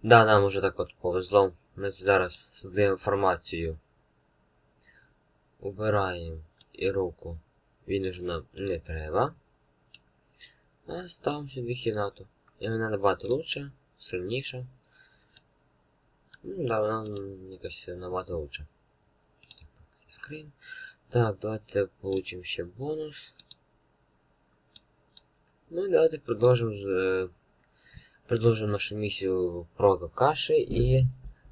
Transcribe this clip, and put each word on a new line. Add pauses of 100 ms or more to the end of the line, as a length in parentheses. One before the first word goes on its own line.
Да,
нам
уже
так
от
повезло. (220)
Значить,
зараз
здаємо
формацію. (1800)
Убираємо (340)
і
руку. (480)
Він
уже
нам
не
треба. (1500)
А
ставимо
сюди
Хінату. (320)
І
вона
набагато
лучше, (280)
сильніша. (1800)
Ну,
да,
вона,
м,
якось
набагато
лучше. (920)
Так,
скрин. (580)
Так,
давайте (140)
получимо
ще
бонус. (2500)
Ну,
і
давайте
продовжимо
з,
е, (1000)
продовжимо
нашу
місію
про
Какаші
і (440)